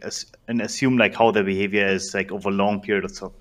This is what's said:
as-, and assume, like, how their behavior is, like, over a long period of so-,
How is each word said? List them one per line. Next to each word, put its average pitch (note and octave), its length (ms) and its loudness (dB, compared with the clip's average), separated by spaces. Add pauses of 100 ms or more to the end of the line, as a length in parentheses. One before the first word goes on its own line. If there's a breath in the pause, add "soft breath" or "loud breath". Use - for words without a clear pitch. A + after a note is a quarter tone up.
as-, - 280 -10 (160)
and A#2 140 -2
assume, B2+ 380 0
like, G#2 160 4
how A2+ 160 6
their G#2 120 2
behavior G2 440 0
is, F#2+ 260 -2
like, F#2+ 180 -4
over G2 180 -4
a - 20 2
long G2 300 0
period G2+ 220 -2
of F#2 60 -8
so-, - 320 -14